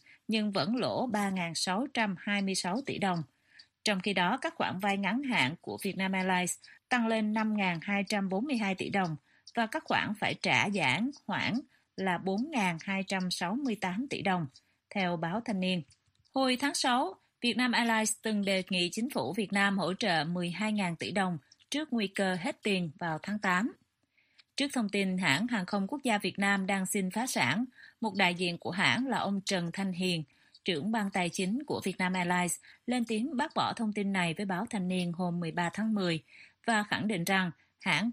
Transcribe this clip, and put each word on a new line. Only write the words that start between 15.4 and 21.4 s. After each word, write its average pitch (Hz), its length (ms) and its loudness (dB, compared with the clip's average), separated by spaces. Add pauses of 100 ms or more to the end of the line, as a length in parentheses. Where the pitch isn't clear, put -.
Thanh 202 140 -2
niên. 185 220 0 (520)
Hồi 262 280 2
tháng 285 140 0
sáu, 285 400 2 (260)
Vietnam 240 300 2
Airlines 220 500 2
từng 208 240 0
đề 190 240 2
nghị 180 220 2
chính 233 180 -2
phủ 151 240 -2
Việt 196 200 -2
Nam 196 240 4
hỗ 175 160 0
trợ 170 340 2
mười 175 220 -2
hai 202 220 -2
ngàn 190 240 0
tỷ 101 160 -6
đồng 185 260 0 (320)